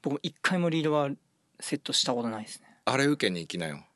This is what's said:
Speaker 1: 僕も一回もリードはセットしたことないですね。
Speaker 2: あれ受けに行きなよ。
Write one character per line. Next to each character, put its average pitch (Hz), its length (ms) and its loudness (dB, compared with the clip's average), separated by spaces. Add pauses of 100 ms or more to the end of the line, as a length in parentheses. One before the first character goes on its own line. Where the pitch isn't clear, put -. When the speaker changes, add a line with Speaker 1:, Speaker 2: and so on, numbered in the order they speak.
Speaker 1:
僕 143 120 -2
も 147 80 -4
一 151 180 -6
回 185 180 0
も 170 120 2
リ 160 100 2
ー 151 40 -2
ド 156 80 2
は 143 180 2 (500)
セ - 160 -4
ッ - 20 -6
ト - 140 -8
し - 120 2
た 127 100 0
こ 120 80 0
と 117 80 -2
な 110 100 -6
い 107 40 -10
で - 60 -16
す - 100 -14
ね。 - 60 -20 (180)
Speaker 2:
あ 123 120 2
れ 139 80 4
受 143 220 2
け 98 40 4
に 87 120 -4
行 78 60 -10
き 87 100 -6
な 82 100 -2
よ。 73 160 -8 (120)